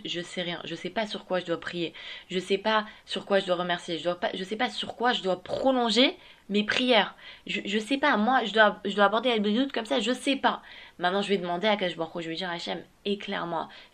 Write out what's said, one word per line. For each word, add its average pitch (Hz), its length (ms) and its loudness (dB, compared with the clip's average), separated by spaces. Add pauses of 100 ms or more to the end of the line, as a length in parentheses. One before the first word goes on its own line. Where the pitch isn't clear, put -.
je 160 160 -6
sais 175 200 -8
rien. 170 220 -6
Je 160 100 -10
sais 170 160 -8
pas 220 160 -4
sur 208 200 -10
quoi 180 160 0
je 175 40 -8
dois 165 140 -2
prier. 170 340 -4 (360)
Je 180 100 -2
sais 196 180 0
pas 214 280 2 (200)
sur - 200 -6
quoi 196 140 4
je 190 60 -2
dois 180 120 2
remercier. 175 400 -2
Je 151 80 -6
dois 175 100 0
pas, 214 180 -2
je 190 120 -6
sais 214 100 -6
pas 233 140 -2
sur - 260 -8
quoi 247 160 2
je 220 100 0
dois 185 220 -2
prolonger 254 720 4 (320)
mes 208 160 2
prières. 226 520 2 (300)
Je, 196 200 -4
je 202 120 0
sais 220 200 0
pas. 277 180 4
Moi, 233 300 2
je 190 80 -6
dois, 208 320 6
je 208 100 -4
dois 202 80 6
aborder 226 260 4
la 226 100 2
doute 214 340 0
comme 226 120 -4
ça. 269 140 0
Je 226 140 0
sais 269 240 0
pas. 233 240 2 (360)
Maintenant, 180 240 0
je 202 60 -2
vais 196 100 2
demander 175 300 -2
à 214 40 6
Akash 185 260 0
Baruch 165 180 -6
Hu, 170 80 -6
je 160 60 -8
vais 165 60 -6
dire, 180 140 -6
Hachem, 175 320 -6 (220)
éclaire-moi. 175 640 -4 (260)